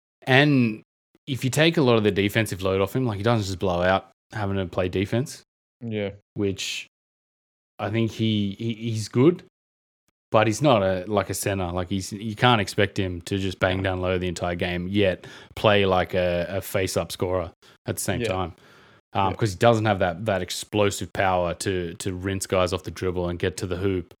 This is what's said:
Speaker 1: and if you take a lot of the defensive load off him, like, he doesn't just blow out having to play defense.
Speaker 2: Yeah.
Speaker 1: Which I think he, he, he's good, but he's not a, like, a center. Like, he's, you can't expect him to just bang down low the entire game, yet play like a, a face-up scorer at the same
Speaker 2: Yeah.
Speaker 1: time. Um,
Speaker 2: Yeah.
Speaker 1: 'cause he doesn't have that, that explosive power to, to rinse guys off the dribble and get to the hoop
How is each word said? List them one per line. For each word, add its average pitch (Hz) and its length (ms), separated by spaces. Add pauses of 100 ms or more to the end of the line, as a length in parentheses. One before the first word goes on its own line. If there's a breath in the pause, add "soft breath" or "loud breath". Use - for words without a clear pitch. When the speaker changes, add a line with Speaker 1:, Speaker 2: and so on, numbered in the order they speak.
(260)
Speaker 1:
and 127 560 (440)
if 135 180
you 127 60
take 165 260
a 160 60
lot 120 140
of 107 80
the 104 60
defensive 101 520
load 95 180
off 98 160
him, 131 100
like, 104 120
he 101 40
doesn't 110 220
just 92 140
blow 90 240
out 95 260 (240)
having 101 240
to 98 100
play 92 220
defense. 101 540 (440)
Speaker 2:
Yeah. 104 240 (240)
Speaker 1:
Which - 520 (920)
I 104 120
think 113 220
he, 104 460
he, 113 160
he's 110 340
good, 156 360 (880)
but 110 160
he's 104 120
not 127 220
a, 92 240
like, 101 240
a 95 40
center. 95 360
Like, 90 180
he's, 95 240
you 107 220
can't 120 260
expect 101 380
him 90 240
to 98 160
just 95 220
bang 95 220
down 92 180
low 92 180
the 90 100
entire 87 280
game, 87 320
yet 98 380 (280 loud breath)
play 101 320
like 92 280
a, 87 340
a 95 120
face-up 95 520
scorer 90 400 (340 soft breath)
at 101 100
the - 60
same 107 200
Speaker 2:
Yeah. 110 60
Speaker 1:
time. 92 260 (580 soft breath)
Um, 98 180
Speaker 2:
Yeah. 92 60
Speaker 1:
'cause 107 160
he 90 60
doesn't 113 260
have 101 160
that, 90 260
that 95 160
explosive 101 680
power 90 420
to, 90 400
to 95 180
rinse 95 340
guys 92 260
off 90 100
the - 80
dribble 87 380
and 87 100
get 92 200
to 101 80
the 90 100
hoop 92 440